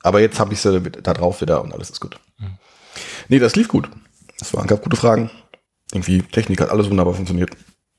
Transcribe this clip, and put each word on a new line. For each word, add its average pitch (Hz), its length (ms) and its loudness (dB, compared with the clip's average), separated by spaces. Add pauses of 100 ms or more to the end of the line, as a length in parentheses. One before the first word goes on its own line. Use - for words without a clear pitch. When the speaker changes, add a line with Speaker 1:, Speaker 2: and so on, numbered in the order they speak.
Speaker 1:
Aber 98 160 4
jetzt 107 200 2
hab 101 120 0
ich 101 100 -6
sie 95 180 2
da 87 340 -4
drauf 87 280 -2
wieder 80 220 0
und - 100 -12
alles - 160 -14
ist - 100 -16
gut. - 200 -14 (180)
Speaker 2:
Mhm. 98 140 -12 (800)
Speaker 1:
Nee, 135 100 6
das 120 160 4
lief 226 120 4
gut. - 220 -2 (500)
Es - 140 -12
waren, - 140 -2
gab 104 160 0
gute - 120 -2
Fragen. 113 360 2 (600)
Irgendwie 92 300 0
Technik 101 400 -2
hat - 80 -2
alles 104 200 0
wunderbar 92 260 2
funktioniert. 90 340 -2 (500)